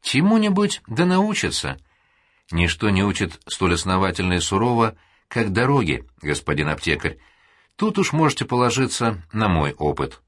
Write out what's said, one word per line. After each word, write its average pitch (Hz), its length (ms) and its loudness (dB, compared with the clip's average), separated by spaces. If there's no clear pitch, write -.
Чему-нибудь 202 840 2
да 135 180 0
научится. 185 720 0
Ничто 85 400 2
не 95 140 4
учит 95 420 -2
столь 90 280 0
основательно 92 600 0
и 87 60 2
сурово, 113 560 0
как 110 240 -2
дороги, 113 520 0
господин 73 480 -2
аптекарь. - 500 -4
Тут 208 220 -2
уж - 140 0
можете 147 320 0
положиться 123 760 0
на 107 160 0
мой 73 240 2
опыт. 73 560 -4